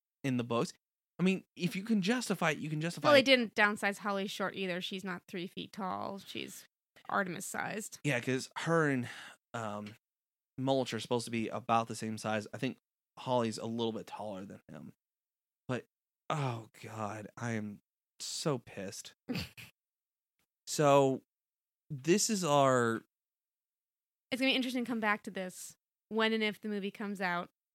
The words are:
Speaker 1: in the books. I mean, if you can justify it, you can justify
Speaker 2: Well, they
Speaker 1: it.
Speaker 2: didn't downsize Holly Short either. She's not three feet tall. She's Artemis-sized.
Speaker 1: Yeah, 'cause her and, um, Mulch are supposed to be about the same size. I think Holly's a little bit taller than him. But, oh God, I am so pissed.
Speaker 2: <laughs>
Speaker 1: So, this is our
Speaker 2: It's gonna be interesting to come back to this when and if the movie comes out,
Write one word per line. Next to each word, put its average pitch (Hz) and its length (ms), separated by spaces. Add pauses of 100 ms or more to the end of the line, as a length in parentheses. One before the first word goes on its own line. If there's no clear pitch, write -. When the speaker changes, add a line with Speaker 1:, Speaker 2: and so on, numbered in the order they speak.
(240)
Speaker 1:
in 127 140
the 120 60
books. 120 280 (480)
I - 20
mean, 190 220 (120)
if 175 200
you 190 80
can 220 180
justify 190 480
it, 147 80
you 151 100
can 151 120
justify 165 260
Speaker 2:
Well, 294 80
they 277 60
Speaker 1:
it. 240 40
Speaker 2:
didn't 247 300
downsize 208 440
Holly 196 280
Short - 300
either. 185 240
She's 185 240
not 180 240
three 180 180
feet - 260
tall. 190 540
She's - 400 (420)
Artemis-sized. 185 960
Speaker 1:
Yeah, 139 160
'cause 127 400
her 160 300
and, 123 200 (460)
um, 104 400 (640)
Mulch 131 360
are 110 60
supposed 117 260
to 120 40
be 113 180
about 117 380
the 113 80
same 110 240
size. 107 340
I 110 60
think 127 200 (400)
Holly's 117 400
a 110 80
little 113 260
bit 110 160
taller 101 360
than 98 140 (100)
him. 76 240 (760)
But, 127 180 (420)
oh 127 420 (120)
God, 107 540
I 117 160
am 104 260 (400)
so - 400
pissed. - 560 (140)
Speaker 2:
<laughs> 262 80 (1300)
Speaker 1:
So, 139 560 (680)
this 156 380
is 202 160
our 131 600 (1300)
Speaker 2:
It's 247 80
gonna 269 100
be 262 60
interesting 254 280
to 226 60
come 233 100
back 214 220
to 220 80
this 185 460 (320)
when 220 240
and 220 100
if 214 180
the 214 80
movie 202 220
comes 202 300
out, 180 280 (260)